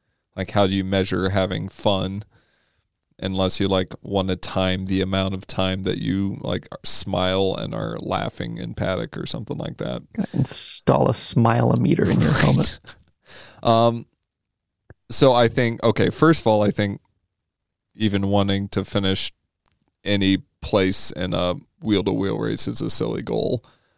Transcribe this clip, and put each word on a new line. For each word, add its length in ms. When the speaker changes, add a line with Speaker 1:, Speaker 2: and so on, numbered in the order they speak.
Speaker 1:
like, 140
how 160
do 80
you 100
measure 460
having 380
fun 560
unless 420
you, 80
like, 340
wanna 340
time 500
the 140
amount 340
of 120
time 380
that 180
you, 380
like, 260
smile 760
and 160
are 260
laughing 580
in 160
paddock 420
or 100
something 320
like 200
that. 240
Speaker 2:
Install 760
a 60
smile-o-meter 960
in 100
your 120
helmet. 520
Speaker 1:
<laughs> 40
Right. 240
Um, 200
so 260
I 120
think, 380
okay, 260
first 300
of 60
all, 160
I 80
think 300
even 340
wanting 420
to 140
finish 460
any 340
place 500
in 200
a 220
wheel-to-wheel 580
race 280
is 140
a 100
silly 320
goal. 400